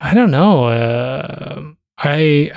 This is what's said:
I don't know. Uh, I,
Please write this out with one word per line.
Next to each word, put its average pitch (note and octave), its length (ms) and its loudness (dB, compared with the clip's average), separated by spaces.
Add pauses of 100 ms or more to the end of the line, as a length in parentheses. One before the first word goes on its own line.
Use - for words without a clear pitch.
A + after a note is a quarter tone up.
I - 120 -2
don't A3+ 180 4
know. D3+ 340 4
Uh, A#2+ 960 -4 (340)
I, D3+ 600 0